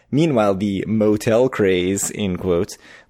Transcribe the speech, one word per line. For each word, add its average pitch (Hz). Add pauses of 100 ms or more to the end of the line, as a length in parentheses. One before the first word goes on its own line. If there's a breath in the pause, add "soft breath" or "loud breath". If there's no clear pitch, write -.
(100)
Meanwhile, 117
the 98
motel 110
craze, 95
in 95
quotes, 87 (320 loud breath)